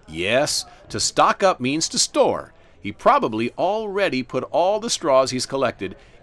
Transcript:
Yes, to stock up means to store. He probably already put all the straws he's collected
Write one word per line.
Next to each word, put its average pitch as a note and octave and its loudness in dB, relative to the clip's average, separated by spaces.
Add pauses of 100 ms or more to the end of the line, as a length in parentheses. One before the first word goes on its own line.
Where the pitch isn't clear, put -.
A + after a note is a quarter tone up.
Yes, B2 0 (280)
to A#2 -6
stock F#3+ 2
up F3+ 2
means D3 -2
to A#3+ -4
store. G2 0 (320)
He G2+ -8
probably C3+ 2
already F#3+ -2
put B2+ -6
all F3+ 2
the A3+ -8
straws C3+ 2
he's B2+ -4
collected A#2+ -4 (300)